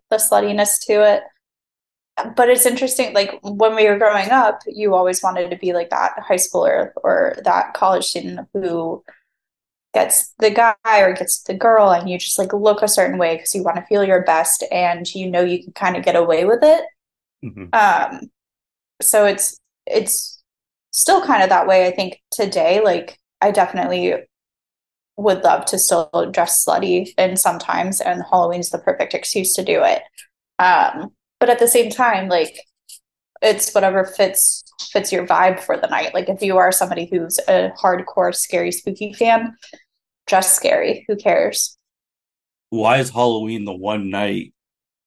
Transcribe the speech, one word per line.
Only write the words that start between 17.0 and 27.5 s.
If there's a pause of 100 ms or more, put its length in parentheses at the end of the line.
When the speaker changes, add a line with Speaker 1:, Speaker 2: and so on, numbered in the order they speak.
Speaker 2:
Mm-hmm.
Speaker 1:
Um, (680)
so
it's, (260)
it's (480)
still
kinda
that
way,
I
think, (120)
today.
Like, (220)
I
definitely (1000)
would
love
to
still (220)
dress
slutty
in
sometimes,